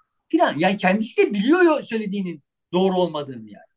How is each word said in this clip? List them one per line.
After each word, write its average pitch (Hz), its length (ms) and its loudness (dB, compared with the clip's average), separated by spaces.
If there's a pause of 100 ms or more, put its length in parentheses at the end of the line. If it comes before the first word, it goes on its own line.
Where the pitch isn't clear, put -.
(280)
filan. 320 300 2
Yani 190 180 2
kendisi 202 400 0
de 349 180 2
biliyor 294 480 2
söylediğinin 196 600 -6 (300)
doğru 185 240 2
olmadığını 143 540 -4
yani. 98 140 -20 (120)